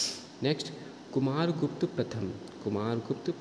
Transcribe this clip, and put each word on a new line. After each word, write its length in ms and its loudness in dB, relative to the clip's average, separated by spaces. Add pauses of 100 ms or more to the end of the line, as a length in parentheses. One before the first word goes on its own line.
(420)
नेक्स्ट 300 2 (420)
कुमारगुप्त 720 2
प्रथम, 460 0 (340)
कुमारगुप्त 680 0 (100)